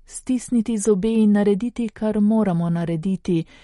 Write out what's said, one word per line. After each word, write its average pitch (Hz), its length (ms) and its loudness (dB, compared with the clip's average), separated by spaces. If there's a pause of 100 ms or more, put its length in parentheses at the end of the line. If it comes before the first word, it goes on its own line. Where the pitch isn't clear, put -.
stisniti 240 720 -2
zobe 208 340 2
in 214 200 4
narediti, 208 560 0
kar 214 320 -4
moramo 202 500 2
narediti, 170 720 -2 (200)